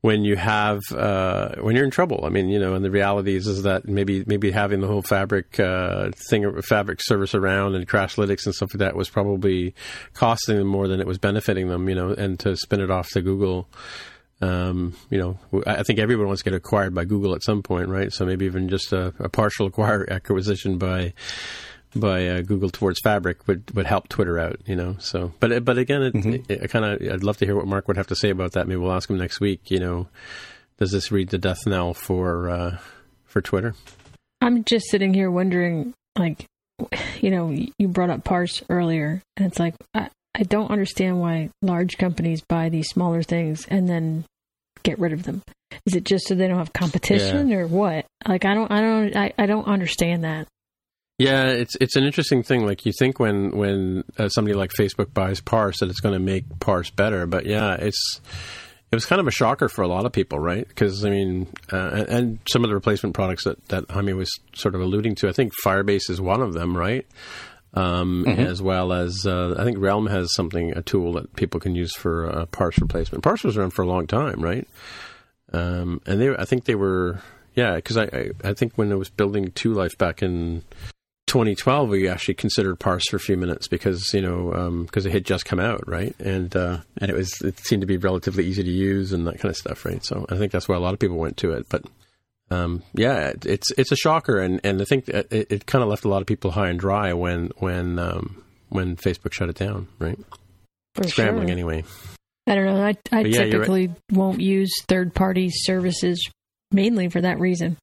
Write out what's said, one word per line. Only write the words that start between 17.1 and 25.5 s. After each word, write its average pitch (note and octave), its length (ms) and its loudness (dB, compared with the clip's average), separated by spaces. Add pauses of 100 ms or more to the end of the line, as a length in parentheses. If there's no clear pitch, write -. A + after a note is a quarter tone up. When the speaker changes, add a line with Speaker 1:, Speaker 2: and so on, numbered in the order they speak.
Speaker 1:
at D#2+ 100 -4
some G#2 200 0
point, F2+ 240 -2
right? G2 240 -2
So F#2+ 140 -2
maybe F#2 200 0
even F#2 220 -2
just F#2 240 -2
a, F2+ 280 0
a F2+ 100 -4
partial G#2 380 0
acquire, G#2+ 440 0
acquisition F#2+ 680 -2
by, F#2 360 -2 (840)
by, F#2+ 320 2
uh, F2+ 140 0
Google F#2+ 280 0
towards F#2 300 0
Fabric F#2+ 480 0
would, G2+ 280 -2
would G2 120 0
help - 220 0
Twitter F2 280 0
out, E2 300 -2
you G2 80 -4
know. F2+ 240 -4
So, F2 400 -4
but, A#2+ 260 2